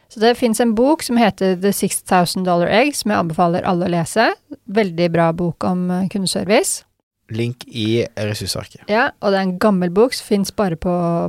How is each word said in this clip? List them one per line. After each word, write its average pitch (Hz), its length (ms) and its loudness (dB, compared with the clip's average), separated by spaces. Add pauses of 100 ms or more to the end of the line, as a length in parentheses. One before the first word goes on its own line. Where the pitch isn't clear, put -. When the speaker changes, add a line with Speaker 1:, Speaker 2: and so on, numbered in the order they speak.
(120)
Speaker 1:
Så - 80 -12
det 226 160 4
finnes 226 240 0
en 233 160 2
bok 277 260 4
som 240 140 -2
heter 190 400 2
The 190 160 0
Six - 300 -4
thousand 185 420 0
dollar 175 240 2
Egg, 262 260 2
som - 160 -4
jeg 208 80 0
anbefaler 175 460 0
alle 175 220 0
å 175 80 -2
lese. 175 320 0 (420)
Veldig 185 420 0
bra 165 220 2
bok 170 320 -4
om, 180 260 -2
eh, 180 220 -2
kundeservice. 196 680 0 (500)
Speaker 2:
Link 120 340 -4
i 113 380 0 (140)
ressursarket. 104 720 -6
Speaker 1:
Ja, 233 160 2 (160)
og 202 100 0
det 190 80 2
er - 60 0
en 180 120 -4
gammel 185 300 2
bok 214 240 2
som - 140 -10
finnes 202 260 0
bare 185 240 -2
på, 180 160 -4 (360)